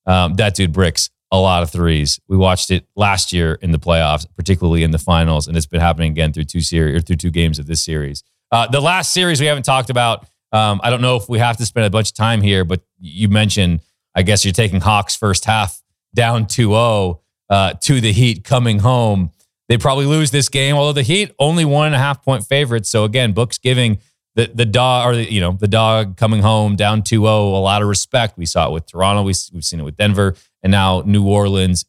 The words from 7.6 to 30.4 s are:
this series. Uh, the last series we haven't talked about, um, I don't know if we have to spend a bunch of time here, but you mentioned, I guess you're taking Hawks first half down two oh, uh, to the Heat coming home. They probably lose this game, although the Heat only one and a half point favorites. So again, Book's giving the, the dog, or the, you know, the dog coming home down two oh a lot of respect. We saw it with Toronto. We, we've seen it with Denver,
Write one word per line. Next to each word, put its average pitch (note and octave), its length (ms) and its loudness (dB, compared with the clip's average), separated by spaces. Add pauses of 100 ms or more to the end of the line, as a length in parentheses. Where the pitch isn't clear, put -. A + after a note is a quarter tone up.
this D#2+ 160 -6
series. D2 400 -8 (300)
Uh, A#2 160 2
the C3 120 0
last E3+ 320 -2
series F3 280 0
we D3 60 0
haven't C#3+ 180 -2
talked C3 260 0
about, A#2+ 360 -2 (260)
um, G#2+ 300 0
I A#2+ 60 0
don't A#2+ 140 0
know B2+ 140 2
if A#2 120 -6
we A#2 120 -2
have A#2 180 0
to A#2 80 -4
spend A2 180 0
a G#2 60 2
bunch G#2+ 200 0
of - 40 -10
time A2 260 0
here, G2 240 2
but F2 160 -4 (180)
you F2+ 300 -4
mentioned, G2 520 2 (340)
I F#2+ 80 2
guess F#2+ 220 2
you're G2 80 -2
taking F#2+ 280 0
Hawks G2+ 360 0
first G2+ 280 -2
half G#2+ 380 -2 (320)
down A#2 320 0
two G#2+ 280 0
oh, G#2+ 460 0 (300)
uh, G2 240 2
to C3+ 260 0
the A2+ 120 0
Heat A2+ 320 2
coming A#2+ 340 0
home. G#2 540 2 (360)
They A#2+ 80 2
probably C#3 300 0
lose D3+ 240 2
this C#3 180 0
game, C3+ 280 0
although D3 180 0
the C#3 80 0
Heat F3 360 0
only D#3+ 280 2
one D3 220 2
and D3+ 60 0
a C3+ 40 2
half C#3 260 -2
point B2 220 -2
favorites. A#2+ 420 -2
So G#2+ 160 2
again, A2 280 0
Book's A2+ 260 -2
giving B2 400 0 (360)
the, A#2 200 0
the A#2 100 0
dog, B2 420 2
or B2 100 2
the, A#2 140 -4
you G#2+ 100 0
know, F2+ 120 0
the G2+ 160 -2
dog A2 480 0
coming A2 240 0
home G#2+ 360 2
down G#2 260 0
two G#2+ 260 0
oh G#2 280 2
a G2 40 0
lot G2 220 2
of G#2 60 0
respect. A2 500 -2
We E2+ 80 -8
saw D#2+ 220 0
it C2 40 -6
with D#2+ 140 -8
Toronto. G2 360 0
We, G2 120 0 (180)
we've E2+ 120 -12
seen E2+ 160 -8
it - 20 -8
with D2 140 -12
Denver, G2+ 400 2 (260)